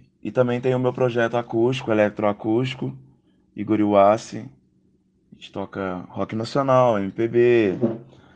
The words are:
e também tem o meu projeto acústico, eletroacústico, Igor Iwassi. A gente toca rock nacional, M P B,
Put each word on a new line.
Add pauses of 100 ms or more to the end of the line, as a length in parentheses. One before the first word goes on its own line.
(220)
e
também
tem
o
meu
projeto
acústico,
eletroacústico, (580)
Igor
Iwassi. (840)
A
gente
toca
rock
nacional,
M
P
B, (580)